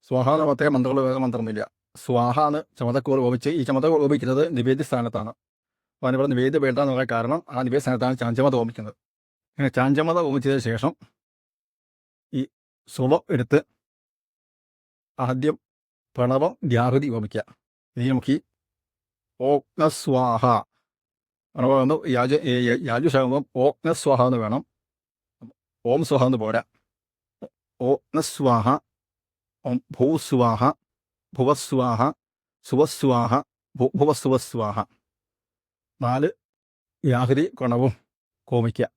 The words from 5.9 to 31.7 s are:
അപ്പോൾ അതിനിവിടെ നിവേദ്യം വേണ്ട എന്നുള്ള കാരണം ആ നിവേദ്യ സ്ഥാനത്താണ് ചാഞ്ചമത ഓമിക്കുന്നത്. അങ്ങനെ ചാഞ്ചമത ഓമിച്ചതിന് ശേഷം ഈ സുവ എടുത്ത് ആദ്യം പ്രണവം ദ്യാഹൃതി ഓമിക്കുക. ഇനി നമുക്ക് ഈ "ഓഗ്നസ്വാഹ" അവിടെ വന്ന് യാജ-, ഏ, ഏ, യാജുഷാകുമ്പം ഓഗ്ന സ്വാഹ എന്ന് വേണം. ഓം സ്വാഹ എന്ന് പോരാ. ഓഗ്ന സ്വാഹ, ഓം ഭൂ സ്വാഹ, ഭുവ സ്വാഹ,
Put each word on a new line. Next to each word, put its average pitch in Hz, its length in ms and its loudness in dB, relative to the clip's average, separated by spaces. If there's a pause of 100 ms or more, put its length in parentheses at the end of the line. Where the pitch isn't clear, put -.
അപ്പോൾ - 160 -6
അതിനിവിടെ 131 220 0
നിവേദ്യം 131 320 2
വേണ്ട 131 180 0
എന്നുള്ള 131 260 0
കാരണം 120 400 -2
ആ 123 160 -6
നിവേദ്യ 127 220 0
സ്ഥാനത്താണ് 127 340 -2
ചാഞ്ചമത 127 380 0
ഓമിക്കുന്നത്. 113 400 -6 (600)
അങ്ങനെ 139 160 -2
ചാഞ്ചമത 151 460 2
ഓമിച്ചതിന് 139 440 -2
ശേഷം 117 280 -2 (1400)
ഈ 127 80 -4 (480)
സുവ 135 300 0 (100)
എടുത്ത് 143 300 2 (1600)
ആദ്യം 131 360 -2 (600)
പ്രണവം 131 380 0 (100)
ദ്യാഹൃതി 127 460 2
ഓമിക്കുക. 110 340 -6 (540)
ഇനി 123 120 -2
നമുക്ക് 131 240 0
ഈ 156 60 0 (1000)
"ഓഗ്നസ്വാഹ" 131 1040 0 (1120)
അവിടെ 131 120 0
വന്ന് 135 260 4 (120)
യാജ-, 127 360 0
ഏ, 131 100 0 (100)
ഏ, 120 100 2 (120)
യാജുഷാകുമ്പം 135 600 0 (100)
ഓഗ്ന 147 380 0
സ്വാഹ 135 320 2
എന്ന് 127 120 2
വേണം. 113 240 -2 (1200)
ഓം 156 180 2
സ്വാഹ 131 220 2
എന്ന് 131 120 0
പോരാ. 110 240 -2 (1200)
ഓഗ്ന 135 420 -2
സ്വാഹ, 120 440 0 (1000)
ഓം 123 120 -4 (140)
ഭൂ 147 260 0
സ്വാഹ, 120 440 0 (720)
ഭുവ 131 200 2
സ്വാഹ, 123 460 -2 (680)